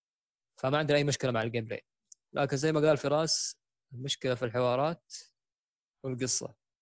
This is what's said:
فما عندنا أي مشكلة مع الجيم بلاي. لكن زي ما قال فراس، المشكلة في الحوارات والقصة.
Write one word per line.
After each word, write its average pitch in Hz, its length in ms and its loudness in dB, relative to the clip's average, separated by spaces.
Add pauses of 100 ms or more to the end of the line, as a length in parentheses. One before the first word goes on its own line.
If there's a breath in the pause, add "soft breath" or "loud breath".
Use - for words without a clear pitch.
(560)
فما 135 220 0
عندنا 147 200 2
أي 143 60 2
مشكلة 135 260 0
مع 117 120 0
الجيم 113 220 -2
بلاي. 107 220 -10 (460)
لكن 139 240 0
زي 151 160 2
ما 156 80 4
قال 151 160 6
فراس، 151 600 0 (360)
المشكلة 127 420 -4
في 117 100 -6
الحوارات 123 680 0 (920)
والقصة. 127 500 -2 (280)